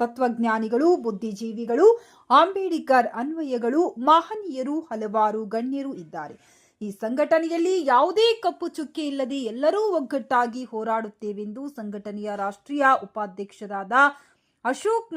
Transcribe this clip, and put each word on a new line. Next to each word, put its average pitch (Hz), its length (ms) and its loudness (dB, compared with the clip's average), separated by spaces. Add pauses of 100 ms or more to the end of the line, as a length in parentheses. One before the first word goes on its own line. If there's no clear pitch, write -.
ತತ್ವಜ್ಞಾನಿಗಳು, 233 880 0 (160)
ಬುದ್ಧಿಜೀವಿಗಳು, 226 800 0 (520)
ಅಂಬೇಡ್ಕರ್ 330 720 2 (120)
ಅನ್ವಯಗಳು, 277 600 -2 (280)
ಮಹನೀಯರು, 320 680 0 (140)
ಹಲವಾರು 214 520 -2 (140)
ಗಣ್ಯರು 269 380 -4 (100)
ಇದ್ದಾರೆ. 156 320 -12 (460)
ಈ 208 80 -8 (120)
ಸಂಘಟನೆಯಲ್ಲಿ 320 720 0 (200)
ಯಾವುದೇ 349 340 4 (160)
ಕಪ್ಪು 339 240 -4 (100)
ಚುಕ್ಕೆ 311 320 -8
ಇಲ್ಲದೆ 277 300 -4 (120)
ಎಲ್ಲರೂ 302 300 0 (160)
ಒಗ್ಗಟ್ಟಾಗಿ 247 760 -2
ಹೋರಾಡುತ್ತೇವೆಂದು 220 920 -6 (180)
ಸಂಘಟನೆಯ 208 500 -10 (140)
ರಾಷ್ಟ್ರೀಯ 277 420 -2 (220)
ಉಪಾಧ್ಯಕ್ಷರಾದ 196 880 -8 (720)
ಅಶೋಕ್ 440 520 -2